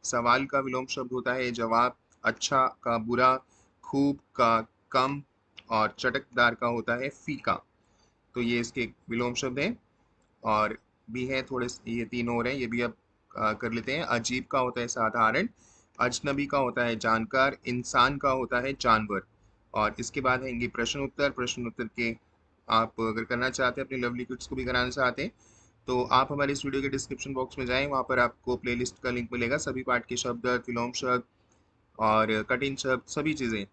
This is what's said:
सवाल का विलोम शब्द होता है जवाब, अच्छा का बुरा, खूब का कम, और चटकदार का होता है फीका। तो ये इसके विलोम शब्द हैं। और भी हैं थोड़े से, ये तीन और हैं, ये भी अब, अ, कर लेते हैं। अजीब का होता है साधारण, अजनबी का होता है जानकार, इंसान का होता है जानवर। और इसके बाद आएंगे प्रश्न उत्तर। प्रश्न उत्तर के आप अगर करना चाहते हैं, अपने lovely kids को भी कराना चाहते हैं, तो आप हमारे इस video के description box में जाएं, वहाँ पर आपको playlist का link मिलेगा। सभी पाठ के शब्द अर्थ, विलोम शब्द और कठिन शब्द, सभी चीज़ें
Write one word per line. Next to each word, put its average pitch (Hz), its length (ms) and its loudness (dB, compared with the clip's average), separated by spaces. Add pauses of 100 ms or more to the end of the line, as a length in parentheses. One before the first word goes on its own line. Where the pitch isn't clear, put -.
सवाल 123 420 2
का 139 140 0
विलोम 131 260 -2
शब्द 127 260 -6
होता 127 220 -2
है 127 180 -2
जवाब, 117 460 2 (260)
अच्छा 131 440 2 (160)
का 117 140 0
बुरा, 123 420 4 (440)
खूब 139 340 2 (180)
का 113 320 4 (240)
कम, 135 320 2 (460)
और 107 300 2
चटकदार 120 560 2
का 123 120 -2
होता 117 280 0
है 131 140 -4
फीका। - 440 -4 (840)
तो 123 60 -2
ये 120 180 2
इसके 117 300 -4 (200)
विलोम 120 240 -2
शब्द 127 260 -4
हैं। 214 200 -2 (640)
और 107 340 2 (340)
भी 127 140 -2
हैं 131 200 -2
थोड़े 127 240 -2
से, 117 220 -10
ये 117 140 -2
तीन 120 240 -4
और 117 180 0
हैं, 135 80 -2
ये 127 120 -4
भी 117 140 -2
अब, 117 160 -2 (400)
अ, 107 160 0
कर 110 180 -4
लेते 117 260 -2
हैं। 165 60 -2
अजीब 123 420 -2
का 139 140 0
होता 123 220 -2
है 120 60 -4
साधारण, 117 600 2 (520)
अजनबी 139 460 0
का 143 120 0
होता 123 260 2
है 117 120 2
जानकार, 113 640 2 (100)
इंसान 123 500 2
का 139 120 0
होता 127 300 0
है 135 140 -4
जानवर। 107 480 2 (520)
और 107 260 0
इसके 123 220 -4
बाद 127 220 0
आएंगे 123 240 -4
प्रश्न 117 320 -2
उत्तर। 139 300 0
प्रश्न 123 380 -4
उत्तर 113 280 -6
के 117 220 -2 (520)
आप 113 300 2
अगर 113 240 -2
करना 123 260 -2
चाहते 127 320 0
हैं, 131 60 -6
अपने 135 100 -6
lovely 123 280 -2
kids 127 220 -10
को 135 80 -8
भी 131 100 -4
कराना 127 240 0
चाहते 127 340 0
हैं, 208 80 -6 (560)
तो 127 160 2
आप 131 280 4
हमारे 143 220 0
इस 139 120 -6
video 139 160 -2
के 135 80 -2
description 135 440 -6
box 131 260 -6
में 131 60 -4
जाएं, 131 220 0
वहाँ 135 160 0
पर 127 160 0
आपको 123 380 0
playlist 120 420 -4
का 131 100 -4
link 123 240 -4
मिलेगा। 120 240 0
सभी 131 260 -4
पाठ 120 220 0
के 120 120 -4
शब्द 120 300 -2
अर्थ, 123 200 0
विलोम 120 240 -2
शब्द 123 320 0 (760)
और 110 440 4
कठिन 135 320 0
शब्द, 131 320 0
सभी 151 260 -2
चीज़ें 113 400 -2